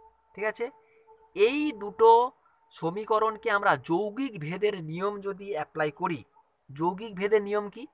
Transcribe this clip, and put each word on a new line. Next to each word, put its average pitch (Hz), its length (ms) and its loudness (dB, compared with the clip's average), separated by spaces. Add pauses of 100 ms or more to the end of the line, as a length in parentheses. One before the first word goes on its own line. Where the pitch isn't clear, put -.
(360)
ঠিক - 80 -8
আছে, 233 280 -6 (640)
এই 285 360 2
দুটো 226 600 4 (400)
সমীকরণকে 214 800 -2
আমরা 202 260 4
যৌগিক 208 640 -2
ভেদের 185 440 -2
নিয়ম 196 380 -4
যদি 196 300 -8
apply 156 400 -2
করি, 170 320 -4 (500)
যৌগিক 185 420 -4
ভেদের 202 260 2
নিয়ম 208 280 -2
কি? 233 240 -16